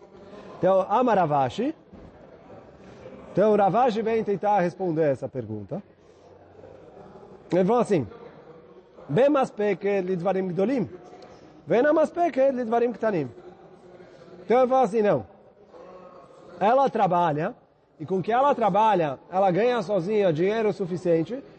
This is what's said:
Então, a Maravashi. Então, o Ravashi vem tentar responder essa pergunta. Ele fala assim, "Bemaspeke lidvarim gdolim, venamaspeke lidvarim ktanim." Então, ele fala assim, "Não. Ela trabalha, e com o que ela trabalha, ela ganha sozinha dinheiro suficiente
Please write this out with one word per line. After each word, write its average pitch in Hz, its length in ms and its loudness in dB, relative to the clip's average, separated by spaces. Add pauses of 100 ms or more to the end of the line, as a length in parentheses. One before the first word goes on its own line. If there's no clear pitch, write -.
(580)
Então, 190 320 2
a 226 140 2
Maravashi. 180 720 0 (1600)
Então, 214 200 2
o 208 60 4
Ravashi 208 440 2
vem 220 220 -2
tentar 202 380 0
responder 165 500 -2
essa 131 160 -6
pergunta. 110 560 -10 (1700)
Ele 180 140 2
fala 226 160 2
assim, 160 260 0 (1000)
"Bemaspeke 208 960 0
lidvarim 185 460 -2
gdolim, 190 420 -2 (760)
venamaspeke 294 840 2
lidvarim 240 420 0
ktanim." 185 360 -2 (1120)
Então, 254 180 2
ele 254 60 4
fala 262 160 4
assim, 214 200 0
"Não. 147 240 0 (1300)
Ela 254 300 2
trabalha, 175 640 0 (460)
e 156 60 -12
com 190 120 -4
o 180 60 -4
que 208 80 -4
ela 262 240 4
trabalha, 196 640 0 (100)
ela 190 220 2
ganha 233 300 0
sozinha 190 520 0
dinheiro 202 400 0
suficiente 175 720 -2 (160)